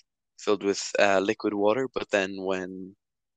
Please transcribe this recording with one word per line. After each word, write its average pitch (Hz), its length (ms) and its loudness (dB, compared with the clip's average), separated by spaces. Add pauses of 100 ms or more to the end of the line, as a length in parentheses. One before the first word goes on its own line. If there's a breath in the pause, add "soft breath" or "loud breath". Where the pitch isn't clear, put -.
(400)
filled 101 240 0
with, - 340 -2
uh, 98 220 4
liquid 104 340 0
water, 110 400 2
but 101 160 -6
then 95 320 0
when 92 540 -6 (400)